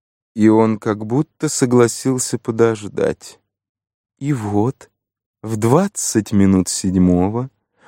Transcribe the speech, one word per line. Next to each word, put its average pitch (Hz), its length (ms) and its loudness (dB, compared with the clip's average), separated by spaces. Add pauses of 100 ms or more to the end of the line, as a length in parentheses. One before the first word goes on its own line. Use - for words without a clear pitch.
(340)
И 110 140 4
он 110 300 4
как 107 280 -6
будто 147 420 -4
согласился 123 920 0
подождать. 113 1000 -2 (800)
И 143 160 -4
вот, 104 560 -4 (540)
в 110 140 -6
двадцать 120 760 0
минут 98 380 2
седьмого 95 800 0 (380)